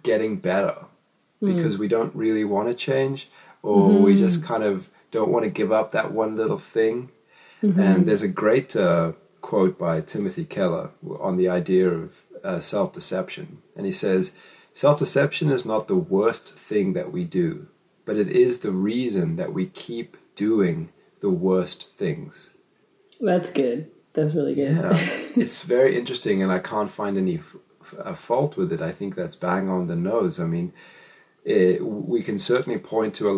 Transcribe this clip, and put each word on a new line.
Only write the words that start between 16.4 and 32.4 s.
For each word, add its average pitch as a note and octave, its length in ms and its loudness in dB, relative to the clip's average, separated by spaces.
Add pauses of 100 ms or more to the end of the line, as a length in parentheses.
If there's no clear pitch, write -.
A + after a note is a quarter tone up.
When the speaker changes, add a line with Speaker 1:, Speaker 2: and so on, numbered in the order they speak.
Speaker 1:
thing G2 400 -2
that E2 180 -6
we F2+ 120 -4
do, D#2+ 420 -2 (380)
but G#2+ 120 -4
it G2+ 120 0
is B2 300 4
the G#2 120 -4
reason G2 680 0
that F2 160 -6
we F#2 140 -2
keep - 500 -12 (200)
doing F#2+ 540 0 (300)
the G2+ 100 0
worst F#2 680 0
things." - 540 -6 (680)
Speaker 2:
That's F3+ 300 0
good. C3 400 -2 (240)
That's D#3 200 0
really C#3 200 0
good. C#3 220 0
Speaker 1:
Yeah. F3 220 2 (200)
Speaker 2:
<laughs> - 180 -10
Speaker 1:
It's - 260 0
very B2+ 360 4
interesting, A#2 440 -2
and F#2+ 100 2
I F2+ 80 0
can't G#2+ 300 -4
find G2+ 280 -4
any F2+ 200 0
f-, - 180 -16 (260)
f-, - 160 -20
uh, F#2+ 160 -10
fault C#3 420 -2
with F2 160 0
it. D#2+ 80 -4
I E2 120 -4
think G2 240 -8
that's E2+ 200 -6
bang F#2 320 -2
on F2+ 200 -2
the E2+ 80 -4
nose. F#2 420 0
I E2+ 80 -4
mean, E2+ 260 -4 (720)
it, F#2 400 4
we G#2+ 380 -2
can G#2 160 -4
certainly A#2+ 400 -2